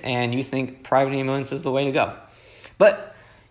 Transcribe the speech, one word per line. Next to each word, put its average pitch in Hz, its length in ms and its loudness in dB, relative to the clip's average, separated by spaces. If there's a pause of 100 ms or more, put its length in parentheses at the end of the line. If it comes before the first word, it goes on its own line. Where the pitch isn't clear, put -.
and 123 320 -2
you 131 80 -2
think 131 400 -6
private 135 300 2
ambulance 135 400 -2
is 139 100 -8
the 143 80 -2
way 135 140 0
to 135 60 -2
go. 135 220 0 (640)
But, - 380 4 (360)